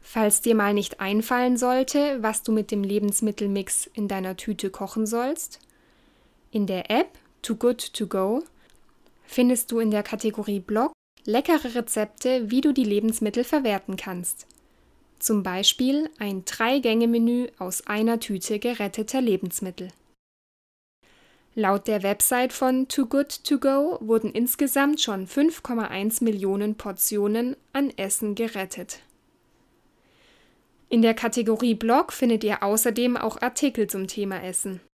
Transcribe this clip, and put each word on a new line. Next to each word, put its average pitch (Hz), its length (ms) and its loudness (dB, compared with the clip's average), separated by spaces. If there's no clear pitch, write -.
Falls 208 380 2
dir 226 140 4
mal 208 180 2
nicht 208 260 -2
einfallen 247 560 2
sollte, 262 680 0
was 220 220 -2
du - 80 0
mit 214 200 0
dem 208 120 0
Lebensmittelmix 202 1080 -2
in 208 160 -4
deiner 190 260 -4
Tüte 196 340 -4
kochen 202 360 -4
sollst, 240 540 -4
in 208 180 0
der 185 240 -4
App 285 260 0
Too 220 140 -4
Good 240 380 0
To 202 140 -6
Go 208 360 0
findest 247 480 2
du 233 80 0
in 226 100 2
der 208 140 2
Kategorie 208 560 -4
Blog 214 320 0
leckere 254 520 2
Rezepte, 233 760 -2
wie 247 80 4
du 285 140 4
die 254 100 2
Lebensmittel 214 640 2
verwerten 214 500 0
kannst. 180 520 -8
Zum 208 240 0
Beispiel 254 680 0
ein 196 240 -6
Drei-Gänge-Menü 233 1040 2
aus 180 300 -8
einer 226 320 0
Tüte 208 400 -4
geretteter 220 600 -4
Lebensmittel. 185 720 -2
Laut 196 320 2
der 208 160 0
Website 247 480 0
von 262 380 0
Too 269 160 0
Good 277 400 -2
To 285 140 2
Go 277 420 2
wurden 220 320 0
insgesamt 277 680 2
schon 190 260 -2
fünf 311 380 0
Komma 226 240 -2
eins 202 320 -2
Millionen 208 560 0
Portionen 214 800 -2
an 277 240 -2
Essen 202 400 -4
gerettet. 202 640 -6
In 233 140 4
der 226 120 6
Kategorie 226 600 0
Blog 233 380 2
findet 226 320 2
ihr 208 200 -2
außerdem 233 520 2
auch - 260 -4
Artikel 247 460 0
zum 190 200 -6
Thema 190 360 -6
Essen. 185 380 -6